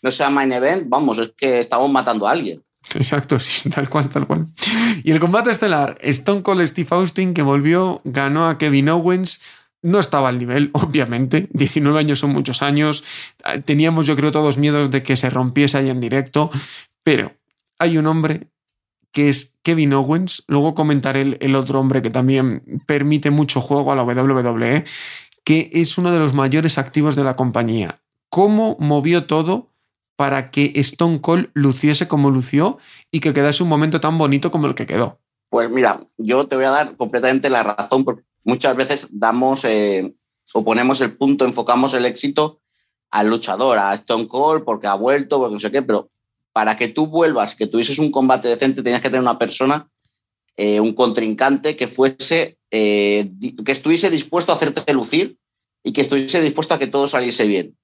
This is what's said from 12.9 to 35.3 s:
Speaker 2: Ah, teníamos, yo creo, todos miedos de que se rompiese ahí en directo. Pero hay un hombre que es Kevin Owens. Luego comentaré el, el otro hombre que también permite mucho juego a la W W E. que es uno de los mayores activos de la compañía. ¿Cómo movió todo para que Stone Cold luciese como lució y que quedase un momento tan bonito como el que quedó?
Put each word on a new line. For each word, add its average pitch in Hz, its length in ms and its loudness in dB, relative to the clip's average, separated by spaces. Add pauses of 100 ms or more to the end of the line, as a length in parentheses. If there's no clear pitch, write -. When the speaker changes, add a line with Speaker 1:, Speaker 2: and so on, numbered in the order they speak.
Speaker 2:
Ah, - 160 -6
teníamos, 156 480 2
yo 151 80 2
creo, 147 160 0
todos 151 260 2
miedos 147 340 2
de 131 120 -2
que 131 140 0
se 127 120 0
rompiese 131 480 0
ahí 135 120 0
en 127 100 -4
directo. 135 500 -2 (540)
Pero - 300 0 (440)
hay 165 200 2
un 156 100 2
hombre 160 400 0 (640)
que 143 180 4
es - 340 -2
Kevin 160 300 2
Owens. 151 540 0
Luego 143 280 2
comentaré 143 460 0
el, 135 200 -2
el 135 140 0
otro 135 240 0
hombre 131 220 2
que 123 80 -2
también 127 760 0
permite 147 460 2
mucho 143 300 2
juego 139 300 0
a 139 40 2
la 127 80 2
W 127 400 2
W 117 320 0
E. 151 100 0 (600)
que 156 260 2
es 165 260 0
uno 175 140 0
de 175 80 2
los 147 140 2
mayores 143 440 2
activos 147 380 0
de 139 80 0
la 131 140 0
compañía. 117 640 -2 (260)
¿Cómo 214 520 2
movió 151 460 2
todo 170 440 -2 (480)
para 135 340 -2
que 143 240 0
Stone 160 460 0
Cold 175 320 0
luciese 147 560 0
como 139 220 4
lució 139 460 0 (340)
y 156 100 -2
que 151 120 0
quedase 143 300 0
un 175 60 0
momento 156 320 0
tan 160 160 0
bonito 139 340 0
como 147 160 0
el - 80 -2
que - 100 -8
quedó? 117 340 -2 (300)